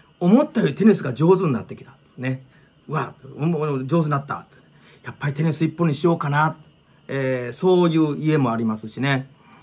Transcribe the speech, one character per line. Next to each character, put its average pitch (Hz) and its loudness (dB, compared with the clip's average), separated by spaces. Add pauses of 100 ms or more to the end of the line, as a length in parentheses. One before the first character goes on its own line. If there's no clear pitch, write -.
(200)
思 202 6
っ 302 -2
た 220 -4
よ 165 2
り 139 -2
テ 185 -2
ニ 208 8
ス 143 -4
が 127 -6
上 160 4
手 185 -2
に 147 0
な 107 -2
っ - -12
て - -14
き - -20
た。 - -20 (240)
ね。 131 -6 (440)
う 139 -8
わ、 - -6 (220)
も 151 -2 (140)
う 131 -6
上 165 2
手 151 0
に 151 -4
な 143 0
っ 139 -6
た。 - -10 (580)
や - -12
っ - -16
ぱ 143 -6
り 139 -4
テ 151 -4
ニ 160 0
ス 160 -2
一 156 -4
本 170 0
に 143 0
し 156 -6
よ 170 4
う 170 -4
か 147 -4
な。 156 0 (500)
え 131 -4
ー、 - -14
そ 180 2
う 170 4
い 160 4
う 147 2
家 156 0
も 127 2
あ 113 -2
り 117 -2
ま 110 0
す 110 -12
し 117 -12
ね。 135 -2 (320)